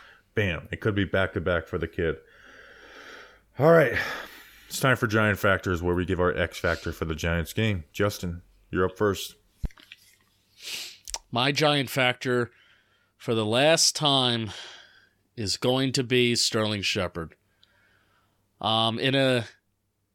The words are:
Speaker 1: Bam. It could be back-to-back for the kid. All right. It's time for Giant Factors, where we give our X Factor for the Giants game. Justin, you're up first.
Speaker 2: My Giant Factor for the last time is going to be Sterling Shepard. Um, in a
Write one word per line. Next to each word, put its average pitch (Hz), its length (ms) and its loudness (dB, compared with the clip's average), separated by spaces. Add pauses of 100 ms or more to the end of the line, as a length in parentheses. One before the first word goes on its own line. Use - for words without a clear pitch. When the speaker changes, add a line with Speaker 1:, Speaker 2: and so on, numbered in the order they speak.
(360)
Speaker 1:
Bam. 95 360 -2
It - 100 -8
could 107 140 0
be 101 100 0
back-to-back 87 640 0
for 90 100 -6
the 82 100 -4
kid. 82 300 -2 (1400)
All 151 140 6
right. 147 220 6 (760)
It's - 120 -8
time 131 180 4
for 120 100 0
Giant 107 320 2
Factors, 92 420 0
where 87 140 2
we 90 100 0
give 90 140 0
our 90 180 2
X 85 220 -2
Factor 85 320 -2
for - 140 -6
the 80 100 -4
Giants 85 380 -2
game. 107 400 -2
Justin, 90 480 -2 (280)
you're 92 160 0
up 90 120 -4
first. - 380 -2 (2000)
Speaker 2:
My 127 200 0
Giant 147 380 0
Factor 123 600 0 (680)
for - 160 -4
the 110 120 0
last 143 500 4
time 123 560 0 (840)
is 104 220 -4
going 131 360 0
to 139 100 0
be 120 320 4
Sterling 107 460 0
Shepard. 87 540 -4 (1200)
Um, 110 400 0
in 135 160 0
a 127 300 2 (680)